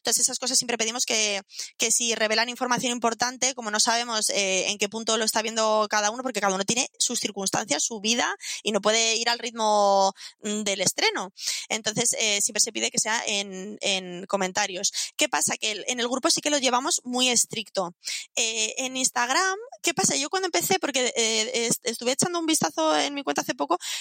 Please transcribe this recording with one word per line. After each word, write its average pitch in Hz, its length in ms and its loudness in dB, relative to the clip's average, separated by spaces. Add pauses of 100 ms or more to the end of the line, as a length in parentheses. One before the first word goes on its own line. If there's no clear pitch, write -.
todas 233 160 2
esas 254 200 0
cosas 254 180 0
siempre 240 200 0
pedimos 226 280 -2
que, 208 360 2 (360)
que 233 120 2
si 226 260 2
revelan 220 340 2
información 247 420 0
importante, 240 640 0
como 226 160 -8
no 214 80 2
sabemos, 233 500 2
eh, 190 400 2
en 202 80 0
qué 202 120 0
punto 220 280 -2
lo 226 60 0
está 220 180 0
viendo 220 480 2
cada 214 220 2
uno, 247 100 -6
porque 233 200 -4
cada 196 120 4
uno 196 120 -2
tiene 233 240 0 (100)
sus 240 220 0
circunstancias, 214 640 -2
su 220 160 -6
vida, 254 340 0 (260)
y 214 120 -2
no 196 80 2
puede 226 340 2
ir 233 140 -2
al 240 100 0
ritmo, 208 760 4 (300)
mm, 214 200 -2
del 202 180 -2
estreno. 254 500 0 (380)
Entonces, 220 500 0
eh, 208 220 2
siempre 208 180 -2
se 220 140 0
pide 226 180 -2
que 240 80 -4
sea 226 260 0
en, 202 540 -4
en 185 460 -4
comentarios. 190 680 -2 (240)
¿Qué 294 140 2
pasa? - 260 0
Que 220 160 -4
el, 202 160 -6
en 247 140 -2
el 233 80 0
grupo 262 200 2
sí 311 120 2
que 294 80 -2
lo 294 80 4
llevamos 254 480 2
muy 254 240 2
estricto. 202 640 -2 (400)
Eh, 220 440 0
en 262 180 -4
Instagram, 269 600 0 (240)
¿qué 339 120 0
pasa? 370 240 2
Yo 277 120 -2
cuando 381 180 0
empecé, 359 300 2
porque, 262 380 0
eh, 226 520 2
est-, - 200 -2
estuve 233 240 -2
echando 349 260 0
un 330 80 -2
vistazo 320 520 2
en 285 160 0
mi 285 100 -6
cuenta 285 200 -2
hace 285 120 -4
poco, 285 220 0 (240)